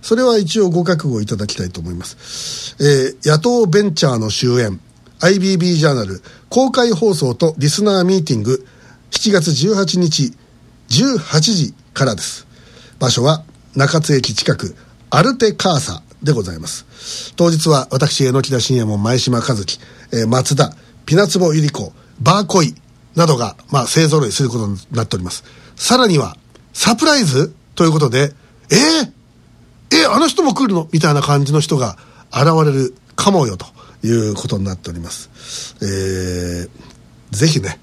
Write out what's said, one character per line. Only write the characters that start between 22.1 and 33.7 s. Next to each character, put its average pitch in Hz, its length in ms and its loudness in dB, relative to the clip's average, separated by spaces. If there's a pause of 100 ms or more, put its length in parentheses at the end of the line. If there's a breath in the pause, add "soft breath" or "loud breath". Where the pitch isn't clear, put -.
バ 190 240 2
ー - 20 -10
コ 180 160 2
イ 131 120 -2 (420)
な 165 100 4
ど 151 120 4
が、 110 180 -6 (140)
ま 135 140 0
あ、 - 20 -8
勢 156 220 2
揃 147 180 2
い 104 40 -4
す 117 120 -2
る 127 80 0
こ 120 80 -4
と 110 80 -4
に 101 100 -6 (160)
な 117 120 -2
っ - 20 -10
て 107 100 -6
お - 20 -4
り 90 60 -8
ま 90 60 -8
す。 - 120 -12 (320 loud breath)
さ - 220 0
ら 254 100 4
に 175 120 4
は、 107 180 -4 (380)
サ 233 220 0
プ 294 100 0
ラ 302 100 4
イ 247 80 2
ズ 147 300 0 (200)
と 170 100 2
い - 20 4
う 160 60 4
こ 160 60 2
と 143 120 2
で、 139 240 0 (340 soft breath)
「え 147 80 2
ー、 - 1300 -2
え、 - 20 4
あ 226 140 2
の 320 100 4
人 359 140 -2
も 277 100 2
来 254 140 -2
る 202 100 0
の？」 160 160 -2
み 160 80 2
た 156 120 2
い - 20 2
な 143 80 0
感 143 240 0
じ 143 80 -2
の 151 60 2
人 151 180 -2
が 113 180 -4 (340 loud breath)
現 135 180 2 (180)
れ 147 60 2
る 131 220 -2 (220)
か - 140 2
も 170 160 2
よ 98 100 -6
と - 80 -14 (420 loud breath)